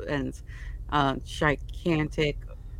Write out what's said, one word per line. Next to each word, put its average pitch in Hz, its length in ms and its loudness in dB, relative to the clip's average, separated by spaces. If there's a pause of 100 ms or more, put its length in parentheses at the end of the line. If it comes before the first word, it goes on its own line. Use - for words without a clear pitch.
and, 135 240 0 (560)
uh, 139 340 4
gigantic 151 1200 2 (340)